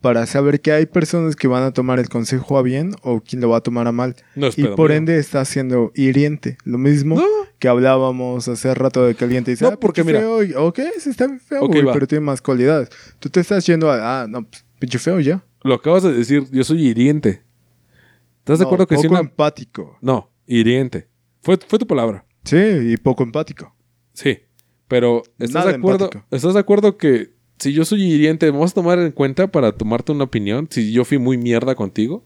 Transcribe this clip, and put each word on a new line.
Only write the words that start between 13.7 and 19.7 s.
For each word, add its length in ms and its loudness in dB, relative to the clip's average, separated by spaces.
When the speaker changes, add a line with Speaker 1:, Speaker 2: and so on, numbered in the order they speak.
Speaker 1:
a, 320 -2
"Ah, 60 -8
no, 200 -10
pues, 160 -20
pinche 220 -6
feo, 200 0
ya." 240 0
Speaker 2:
Lo 100 2
acabas 300 2
de 100 2
decir, 380 0
yo 120 0
soy 240 0
hiriente. 540 2
¿Estás 200 0
de 60 4
Speaker 1:
No, 20 -4
Speaker 2:
acuerdo 180 2
que 120 0
si 100 2
Speaker 1:
poco 80 4
Speaker 2:
una 60 2
Speaker 1:
empático. 800 -6